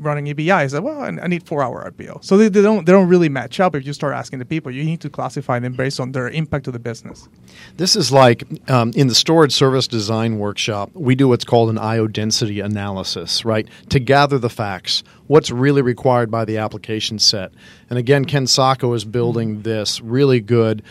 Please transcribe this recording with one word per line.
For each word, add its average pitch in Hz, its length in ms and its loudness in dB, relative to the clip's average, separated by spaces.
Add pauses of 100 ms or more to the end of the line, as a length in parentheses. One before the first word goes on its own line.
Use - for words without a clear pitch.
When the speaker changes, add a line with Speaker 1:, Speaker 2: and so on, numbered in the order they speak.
Speaker 1:
running 147 260 -4
E 147 60 -6
B 156 180 -2
I 165 160 2
said, 143 160 -4
"Well, 294 180 -8
I, - 60 -8
I 165 220 -8
need 175 180 -4
four-hour 139 380 -4
R 95 80 -12
P - 160 -16
O." - 120 -16
So - 160 2
they, 220 120 8
they 202 120 2
don't, 202 240 2
they 170 60 2
don't 185 180 6
really 175 200 4
match 127 320 -4
up 185 160 2
if 135 100 -8
you 143 60 -8
start 139 220 -4
asking 127 260 -10
the 123 40 -8
people. 156 280 -6
You 135 100 -8
need 160 200 -4
to 151 60 -10
classify 131 520 -6
them 127 140 -6
based 131 260 -4
on 127 100 -6
their 127 180 -6
impact 156 360 -6
to 131 80 -10
the 117 80 -8
business. - 480 -14 (480)
Speaker 2:
This 180 180 0
is 147 160 4
like, 131 320 8 (260)
um, 120 280 2
in 139 100 4
the 113 80 0
storage 160 380 4
service 131 340 2
design 110 540 -2
workshop, 101 540 -6
we 131 200 0
do 131 140 2
what's 120 160 2
called 117 260 4
an 110 80 -2
I 110 200 -2
O 110 100 0
density 107 500 -4
analysis, 98 840 -6
right, 110 240 -2 (220)
to 143 100 2
gather 139 380 4
the 113 120 -2
facts, - 540 -6 (240)
what's 143 240 4
really 139 280 2
required 120 520 0
by 113 120 -2
the 107 140 -4
application 107 640 -6
set. 95 320 -2 (360)
And 123 100 -4
again, 131 260 2
Ken 131 240 -2
Sacco 131 460 0
is 107 100 -6
building 113 580 -4
this 107 380 -4
really 127 400 2
good 110 500 0